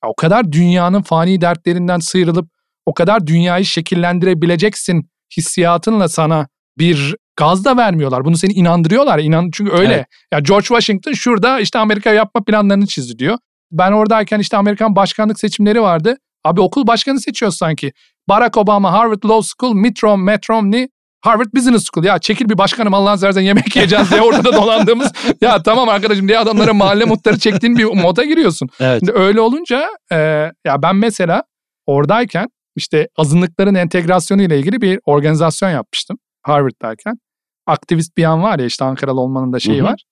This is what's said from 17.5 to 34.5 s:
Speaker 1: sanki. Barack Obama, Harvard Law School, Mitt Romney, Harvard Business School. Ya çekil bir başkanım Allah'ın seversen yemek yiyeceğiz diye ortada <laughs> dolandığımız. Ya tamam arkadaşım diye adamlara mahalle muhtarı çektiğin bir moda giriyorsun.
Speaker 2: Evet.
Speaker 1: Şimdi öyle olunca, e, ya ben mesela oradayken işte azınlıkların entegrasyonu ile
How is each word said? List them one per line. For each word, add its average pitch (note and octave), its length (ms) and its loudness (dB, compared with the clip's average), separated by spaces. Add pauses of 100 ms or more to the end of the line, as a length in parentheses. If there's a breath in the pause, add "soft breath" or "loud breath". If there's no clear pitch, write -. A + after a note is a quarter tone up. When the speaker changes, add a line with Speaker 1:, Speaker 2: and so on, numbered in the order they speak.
Speaker 1:
sanki. D3+ 360 -4 (360)
Barack A3 280 2
Obama, G3+ 360 2
Harvard G#3+ 320 0
Law A3 240 2 (100)
School, B3 160 -2
Mitt G#3 300 0
Romney, G#3+ 840 0 (320)
Harvard A3+ 260 0 (100)
Business A#3+ 360 2
School. D#3+ 120 -4
Ya F#3+ 140 2
çekil G#3+ 300 -2
bir G#3 100 0
başkanım G3 360 0
Allah'ın G3+ 220 2
seversen G3 260 0
yemek G3+ 340 2
yiyeceğiz G3+ 340 2
diye G#3 120 4
ortada A#3 300 4
<laughs> G#3+ 100 4
dolandığımız. A3+ 500 2 (280 loud breath)
Ya G#3+ 220 2
tamam A#3 260 2
arkadaşım G3+ 400 0
diye A3 100 4
adamlara A3 360 2
mahalle G3+ 300 2
muhtarı A3 340 2
çektiğin A#3 400 0
bir A3+ 60 2
moda F#3+ 400 2
giriyorsun. D4 440 0 (120)
Speaker 2:
Evet. C3 200 2
Speaker 1:
Şimdi F#3+ 120 -2
öyle G#3 280 2
olunca, C4+ 480 -2 (240)
e, E3+ 40 0 (500)
ya C#3+ 160 -2
ben F3 140 2
mesela G3+ 460 -2 (440)
oradayken F3+ 640 0 (280)
işte D3 400 -2
azınlıkların F3 580 0
entegrasyonu F3+ 680 0
ile E3 160 0